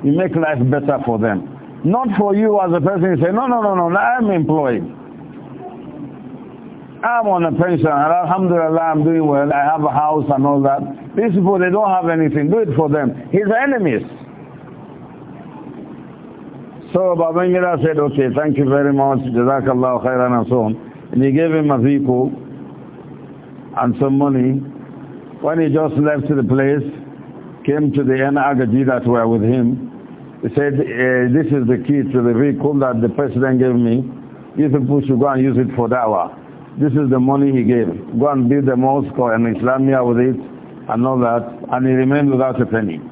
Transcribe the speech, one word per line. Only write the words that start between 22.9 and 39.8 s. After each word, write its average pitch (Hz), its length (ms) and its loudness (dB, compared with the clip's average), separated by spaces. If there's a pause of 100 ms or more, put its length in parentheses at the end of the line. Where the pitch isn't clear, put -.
And 123 220 0
some 139 180 2
money. 135 420 2 (840)
When 160 200 0
he 156 120 2
just 156 220 0
left 147 320 0
the 139 160 0
place, 135 400 2 (840)
came 147 280 2
to 143 100 2
the 131 140 2
Yan 139 180 2
Agaji 131 520 2
that 127 200 0
were 120 200 2
with 113 160 2
him, 123 480 0 (500)
he 120 140 -2
said, 143 240 2
"Eh, 127 520 2
this 151 160 4
is 131 200 2
the 123 180 4
key 143 160 2 (100)
to 127 100 2
the 120 120 4
vehicle 139 460 2
that 123 220 0
the 117 80 2
president 131 500 0
gave 127 160 4
me. 120 340 2 (460)
You 151 140 2
people 139 320 2
should 135 180 0
go 139 80 4
and 131 140 2
use 131 160 2
it 123 180 0
for 120 120 0
da'wah." 110 440 0 (480)
This 147 140 0
is 143 160 2
the 131 100 2
money 139 320 2
he 127 120 2
gave. 117 240 2 (320)
"Go 139 100 2
and 131 200 0
build 139 200 2
a 131 80 0
mosque 131 420 0
or 120 140 2
an 113 200 2
Islamia 131 540 2